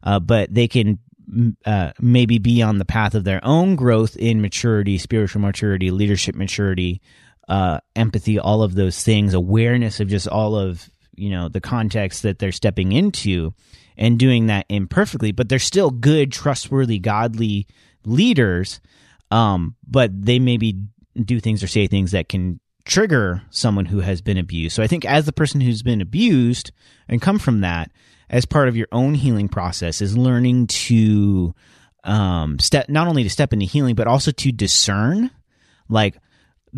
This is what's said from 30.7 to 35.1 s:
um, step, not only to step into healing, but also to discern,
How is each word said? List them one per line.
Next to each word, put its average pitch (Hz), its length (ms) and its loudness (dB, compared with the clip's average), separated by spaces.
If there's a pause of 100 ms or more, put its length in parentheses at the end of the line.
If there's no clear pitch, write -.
um, 98 540 -2
step, - 320 0
not 160 180 0
only 147 140 0
to 98 80 -2
step - 240 -2
into 101 120 0
healing, 131 280 0
but 107 120 -2
also 135 240 2
to 135 220 -2
discern, 113 800 0 (580)